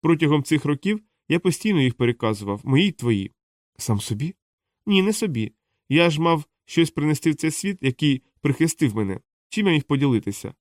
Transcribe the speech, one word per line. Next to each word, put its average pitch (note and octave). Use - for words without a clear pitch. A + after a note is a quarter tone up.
Протягом D#3
цих C#3+
років F#3+
я E3
постійно F3+
їх B2+
переказував, G#2+
мої C#3+
й E3+
твої". G#2+
"Сам G2+
собі?" B2
"Ні, G3
не G#3
собі. B2+
Я E3
ж D3+
мав E3
щось E3
принести D3+
в D3+
цей D#3+
світ, G3
який C3+
прихистив C#3
мене. G2
Чим G#3+
я F3+
міг D3
поділитися? B2+